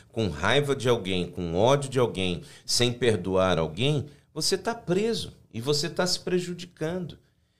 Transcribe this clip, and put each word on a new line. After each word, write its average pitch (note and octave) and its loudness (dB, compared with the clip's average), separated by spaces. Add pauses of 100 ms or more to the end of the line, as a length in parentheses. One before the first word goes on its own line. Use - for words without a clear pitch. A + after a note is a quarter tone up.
(140)
com A2 0
raiva B2+ 2
de A#2+ -2
alguém, F#2 0
com E2+ -4
ódio B2+ 4
de B2 0
alguém, F#2 0 (240)
sem B2 2
perdoar F#2 2
alguém, A2 0 (280)
você D#3+ 0
tá A#3 -4
preso G#3 -2 (200)
e A2+ -6
você D3 0
tá F3+ 0
se - -2
prejudicando F3 -4 (420)